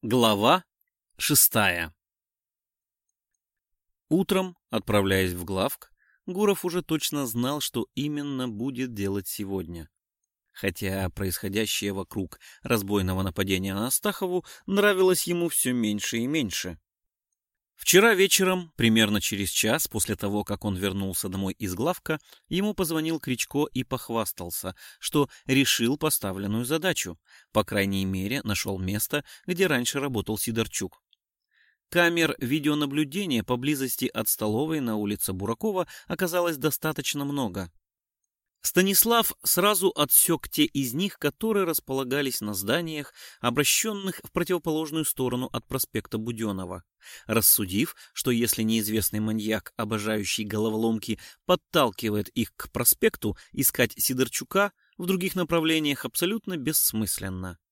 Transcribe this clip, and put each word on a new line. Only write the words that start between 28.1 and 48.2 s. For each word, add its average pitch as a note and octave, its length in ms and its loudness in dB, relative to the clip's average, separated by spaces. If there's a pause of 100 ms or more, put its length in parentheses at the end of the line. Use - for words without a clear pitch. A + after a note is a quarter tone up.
нашел G2+ 360 -2
место, G2+ 440 -2 (240)
где F3+ 180 2
раньше C#3 360 0
работал A2 360 -2
Сидорчук. - 640 -4 (880)
Камер E3+ 500 4
видеонаблюдения D3 1080 0
поблизости C3 680 -2
от A2+ 140 -2
столовой C#3 540 0
на A2+ 160 -2
улице G#2 340 -2
Буракова A#2 560 -2 (180)
оказалось F3 520 0
достаточно D3 680 -2
много. G#2+ 480 -4 (880)
Станислав G3+ 720 4 (100)
сразу F#3+ 520 4
отсек - 540 2
те D3+ 160 4
из C3 280 -2
них, F3+ 240 -2
которые G3+ 480 0
располагались C3+ 760 -2
на G#2 120 -4
зданиях, D3 600 -4 (260)
обращенных F3+ 840 0
в - 100 -18
противоположную D#3+ 760 -2
сторону B2 480 -2
от C3 120 -6
проспекта - 520 -4
Буденного, G#2 680 -6 (420)
рассудив, A2 720 2 (180)
что - 180 -2